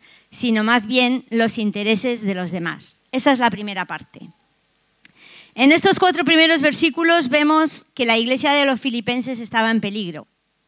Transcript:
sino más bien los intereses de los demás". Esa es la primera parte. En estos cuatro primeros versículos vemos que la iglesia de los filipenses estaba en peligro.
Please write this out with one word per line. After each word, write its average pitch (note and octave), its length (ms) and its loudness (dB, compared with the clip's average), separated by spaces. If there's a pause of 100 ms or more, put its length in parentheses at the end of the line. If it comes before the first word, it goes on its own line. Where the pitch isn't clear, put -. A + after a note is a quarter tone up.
(320)
sino A3 320 -2
más A3+ 220 2
bien B3 440 0
los A3+ 280 0
intereses G#3+ 640 -2
de G3 140 -4
los F3+ 160 -6
demás". E3+ 500 -10 (100)
Esa C4+ 220 2
es B3 60 0
la A#3+ 100 2
primera G3 340 -6
parte. - 460 -14 (1300)
En C4 160 6
estos F4+ 280 4
cuatro F4 260 2
primeros D#4+ 380 4
versículos D#4+ 640 2
vemos D4+ 640 2
que - 120 -4
la A3+ 120 2
iglesia C4 360 0
de C#4+ 120 2
los C4 160 0
filipenses A#3+ 580 -6
estaba A3+ 300 -2
en A3+ 120 0
peligro. G3 460 -8 (400)